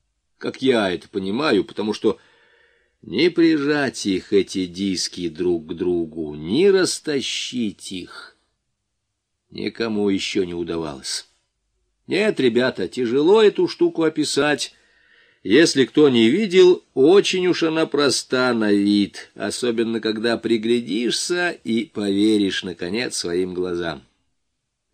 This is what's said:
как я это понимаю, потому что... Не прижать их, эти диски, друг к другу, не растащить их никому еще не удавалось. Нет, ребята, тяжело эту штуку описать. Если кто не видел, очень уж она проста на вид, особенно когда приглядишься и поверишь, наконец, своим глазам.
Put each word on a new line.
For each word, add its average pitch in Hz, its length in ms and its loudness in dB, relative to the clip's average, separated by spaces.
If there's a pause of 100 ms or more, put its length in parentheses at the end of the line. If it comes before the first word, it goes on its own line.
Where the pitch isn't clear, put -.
(380)
как - 240 -8
я 113 300 2
это - 180 -8
понимаю, 104 560 -2
потому 104 260 -6
что... - 280 -2 (840)
Не 147 300 0
прижать 151 760 0
их, 92 260 -2
эти 95 360 0
диски, 90 600 -4
друг 82 400 -2
к 90 60 -10
другу, 82 640 -4
не 107 340 2
растащить 135 1200 -4
их - 460 -14 (1120)
никому 104 600 -4
еще 98 340 -2
не 87 100 -6
удавалось. 82 760 -8 (800)
Нет, 202 340 0
ребята, 120 480 0
тяжело 143 540 2
эту 185 260 4
штуку 165 360 0
описать. 147 720 -2 (680)
Если 135 440 4
кто 147 240 4
не 117 200 6
видел, 185 540 4 (100)
очень 180 540 4
уж 170 160 0
она 160 240 0
проста 127 640 0
на 110 180 2
вид, 101 600 0
особенно 113 680 -4
когда 113 380 -2
приглядишься 120 1120 -2
и 113 360 -4
поверишь, 101 800 0
наконец, 92 540 -8
своим 90 380 -4
глазам. 87 480 -6 (920)